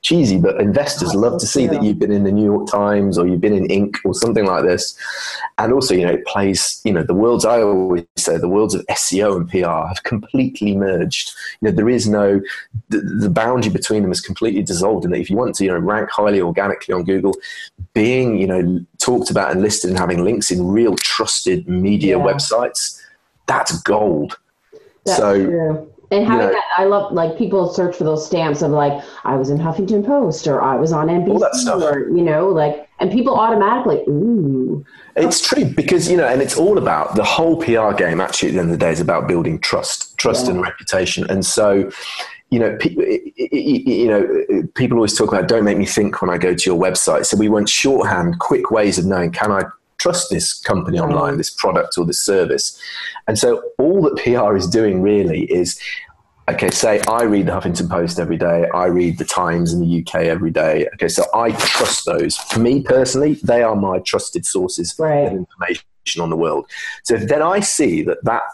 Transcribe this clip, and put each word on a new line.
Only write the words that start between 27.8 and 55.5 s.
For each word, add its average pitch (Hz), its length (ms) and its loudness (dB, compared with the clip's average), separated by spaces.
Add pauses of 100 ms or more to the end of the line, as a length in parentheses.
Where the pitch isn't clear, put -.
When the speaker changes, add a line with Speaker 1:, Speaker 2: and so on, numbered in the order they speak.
Speaker 2:
for 170 80 -2
those 156 200 -2
stamps 160 360 -2
of, 151 100 0
like, 143 300 0 (240)
"I 135 100 -2
was 135 140 -2
in 143 80 0
Huffington 190 480 -2
Post," 226 420 0
or, 143 140 0
"I 135 140 0
was 160 180 0
on 156 160 0
N 180 160 0
B 202 60 0
C," - 20 -
Speaker 1:
all 208 60 2
that 208 160 2
stuff. 247 260 0
Speaker 2:
or, 143 280 0
you 170 120 2
know, 165 280 2
like, 151 380 0 (120)
and 185 120 0
people 247 240 2
automatically, 220 720 2
ooh. 147 800 0 (300)
Speaker 1:
It's - 260 2
true 262 240 2
because, 156 440 0
you 175 60 4
know, 160 120 4
and 131 140 2
it's - 140 -2
all 185 220 4
about, 85 380 0
the 104 80 2
whole 165 340 2
P 120 180 0
R 107 180 2
game 87 280 0
actually - 280 -2
at - 40 -2
the 92 60 0
end 85 120 0
of 85 80 -2
the 82 60 2
day 82 60 2
is 80 100 -2
about 78 260 0
building 80 320 0
trust, - 580 -4
trust - 280 0
Speaker 2:
Yeah. 95 60 0
Speaker 1:
and 90 100 -2
reputation. 92 680 -4
And 95 160 0
so, 98 440 2 (600)
you 120 80 2
know, 110 200 0
pe-, 175 160 0
i-, - 460 -2
i-, 123 100 -4
i-, 135 320 0 (200)
you 120 40 4
know, 95 680 2
people 120 220 2
always 110 200 2
talk 107 160 2
about, 92 140 0
"Don't 113 180 4
make 101 120 2
me 101 80 0
think - 360 -2
when 92 80 0
I 87 80 0
go 90 160 2
to 85 160 -2
your 87 100 2
website." 90 460 2
So - 100 0
we 107 140 2
want 104 180 2
shorthand, 92 720 0
quick - 320 0
ways 104 280 2
of 87 60 0
knowing, 90 260 0
can 104 200 -2
I 98 140 0 (320)
trust - 320 0
this - 240 -2
company 87 460 -2
Speaker 2:
Right. 82 100 -2
Speaker 1:
online, - 280 -2
this - 120 -4
product - 480 -2
or 87 80 0
this - 180 -4
service? 90 560 0 (460)
And 110 140 -2
so 120 240 2 (160)
all 175 240 4
that 143 140 2
P 123 180 0
R 107 200 2
is 95 120 0
doing 98 340 2
really 92 420 2
is, - 360 -2 (720)